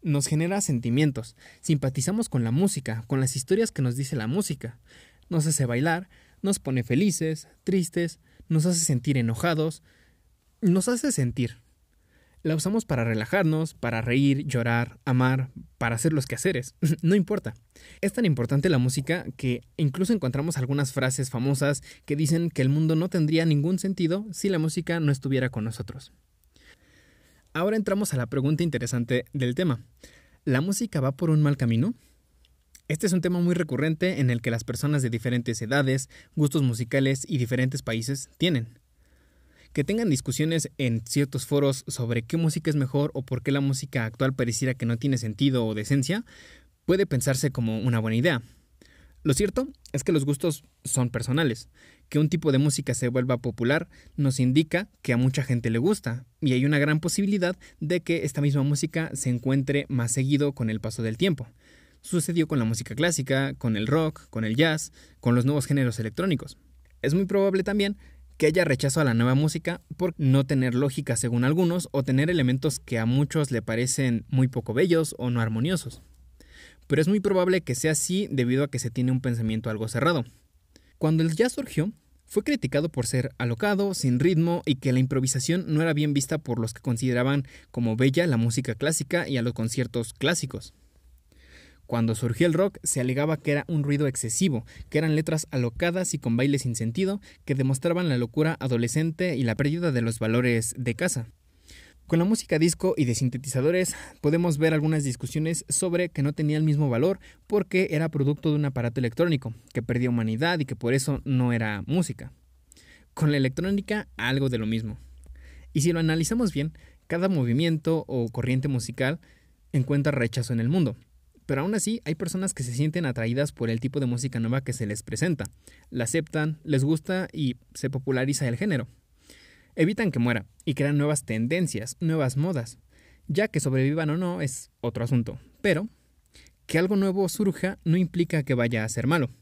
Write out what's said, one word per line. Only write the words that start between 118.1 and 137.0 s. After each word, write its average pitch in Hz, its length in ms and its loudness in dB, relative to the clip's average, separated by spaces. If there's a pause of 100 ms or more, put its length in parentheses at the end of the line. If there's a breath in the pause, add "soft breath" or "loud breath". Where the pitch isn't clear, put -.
corriente 127 400 -2
musical 131 500 -2 (540 soft breath)
encuentra 143 400 2
rechazo 120 400 -2
en 117 80 0
el 113 80 0
mundo. 147 260 2 (560)
Pero 139 120 0
aún 190 120 -2
así, 220 300 -2
hay 156 100 -2
personas 185 400 -4
que - 80 -6
se 123 100 -6
sienten 151 340 0
atraídas 123 440 -2
por 113 200 -4
el 117 100 -2
tipo 131 180 -4
de 135 80 0
música 123 320 -4
nueva 117 220 0
que 131 120 -6
se 117 140 -4
les 104 160 -6
presenta. 143 440 -2 (440 soft breath)
La 123 140 -2
aceptan, 156 580 -2
les 135 220 2
gusta 165 480 -2
y 135 240 -2 (180)
se 135 160 -4
populariza 131 560 -2
el 120 100 -2
género. 165 300 -2 (880 loud breath)
Evitan 196 380 2
que 120 80 0
muera 117 260 0 (180)
y 143 100 0
crean 143 220 2
nuevas 147 280 2
tendencias, 120 760 -2
nuevas 156 380 0
modas. 143 420 -2 (480 soft breath)
Ya 202 220 0
que - 100 -2
sobrevivan 143 520 2
o - 60 0
no 180 260 -2
es - 280 -6 (100)
otro 113 220 -4
asunto. 120 380 0 (200)
Pero 180 280 0 (800 soft breath)
que - 120 0
algo 185 160 2
nuevo 196 340 2